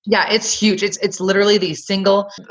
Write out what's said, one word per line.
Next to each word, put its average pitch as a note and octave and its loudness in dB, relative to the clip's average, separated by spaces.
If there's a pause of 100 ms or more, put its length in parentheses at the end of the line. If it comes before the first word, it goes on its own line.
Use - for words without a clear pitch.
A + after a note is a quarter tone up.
Yeah, G3+ 2
it's - -2
huge. G#3 2
It's, G3 -2
it's G3 -4
literally G3 2
the F3+ -2
single, G3 0 (200)